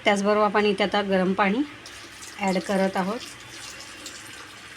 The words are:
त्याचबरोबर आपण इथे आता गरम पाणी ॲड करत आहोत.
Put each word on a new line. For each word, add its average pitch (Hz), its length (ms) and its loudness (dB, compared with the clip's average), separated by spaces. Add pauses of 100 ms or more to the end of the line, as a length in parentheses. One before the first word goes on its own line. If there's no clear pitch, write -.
त्याचबरोबर 208 400 4
आपण 208 200 4
इथे 208 180 4
आता 202 180 2
गरम 190 320 2
पाणी 202 280 4 (760)
ॲड 190 180 2
करत 190 400 2
आहोत. 196 220 0 (1600)